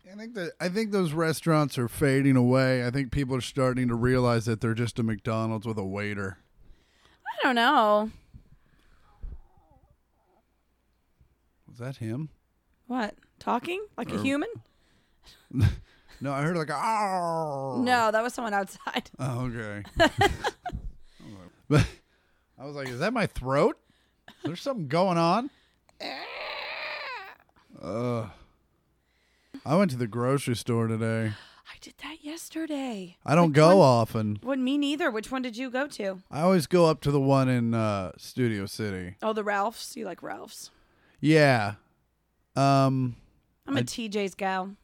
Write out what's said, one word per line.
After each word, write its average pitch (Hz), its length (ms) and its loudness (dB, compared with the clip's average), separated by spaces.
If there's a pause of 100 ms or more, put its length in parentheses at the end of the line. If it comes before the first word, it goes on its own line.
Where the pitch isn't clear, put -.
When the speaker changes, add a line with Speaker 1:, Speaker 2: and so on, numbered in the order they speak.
(100)
Speaker 1:
I 202 60 -18
think 226 180 -14
that, 175 260 -6
I 175 100 -2
think 208 200 -2
those 185 220 2
restaurants 160 640 2
are 120 100 0
fading 139 480 4
away. 127 500 4
I 120 40 0
think 131 220 -4
people 135 240 0
are 123 60 0
starting 127 460 0
to 117 60 0
realize 120 520 4
that 113 140 0
they're 113 140 0
just 117 240 -2
a 117 40 -2
McDonald's 113 640 -4
with 110 120 -4
a 98 60 -4
waiter. 98 540 -6 (880)
Speaker 2:
I 762 160 -6
don't 277 120 2
know. 220 560 4 (3500)
Speaker 1:
Was 110 100 -20
that 127 200 -10
him? 147 320 -6 (560)
Speaker 2:
What? 240 280 -6 (240)
Talking? 330 460 -4 (120)
Like - 160 -8
a - 40 -4
Speaker 1:
Or 208 60 -2
Speaker 2:
human? 285 280 -2 (1040)
Speaker 1:
<laughs> 123 140 4 (520)
No, 139 120 -6
I 139 100 -2
heard, 170 140 0
like, 156 120 -2
"Ow." 160 1120 -2
Speaker 2:
No, 240 300 2
that 220 140 0
was 247 100 -6
someone 226 180 -6
outside. - 560 -4 (120)
Speaker 1:
Oh, 127 360 -4
okay. 104 280 -10 (120)
Speaker 2:
<laughs> - 320 4 (1400)
Speaker 1:
But 143 180 4 (720)
I 131 80 -16
was 147 80 -14
like, 139 140 -10
"Is 120 100 -10
that 196 140 -2
my 220 160 0
throat? 143 500 0 (640)
There's 180 180 -6
something 196 280 -6
going 170 280 2
on?" 180 320 2 (2250)
Uh, 113 460 -6 (1400)
I 135 120 2
went 190 160 4
to 123 40 -6
the 120 120 -2
grocery 123 480 0
store 117 320 0
today. 113 460 -2 (380)
Speaker 2:
I - 80 -18
did - 220 -20
that 294 220 -16
yesterday. 285 1000 -8
Speaker 1:
I 147 120 2
don't 170 140 6
Speaker 2:
Like, 135 40 -4
Speaker 1:
go 151 140 8
Speaker 2:
when, 190 100 10
Speaker 1:
often. 113 640 4
Speaker 2:
What, 262 160 -2
me 254 180 0
neither. 285 360 -2
Which 214 180 -8
one 262 120 -4
did 240 140 -8
you 254 140 -8
go 262 160 -4
to? 190 320 -8 (140)
Speaker 1:
I 151 80 -6
always 180 260 4
go 175 200 6
up 156 160 2
to 143 100 0
the 143 80 4
one 135 280 4
in, 117 260 2
uh, 104 420 0
Studio 110 500 -2
City. 95 560 -6
Speaker 2:
Oh, 220 100 -2
the 214 120 -4
Ralph's. 208 520 -4
You 226 80 -10
like 175 180 -10
Ralph's? - 500 -14 (480)
Speaker 1:
Yeah. 135 540 6 (840)
Um, 135 580 4 (540)
Speaker 2:
I'm 277 80 -2
a 262 40 2
Speaker 1:
I - 40 0
Speaker 2:
T 226 240 -8
J's 196 260 -4
gal. 190 380 -4 (120)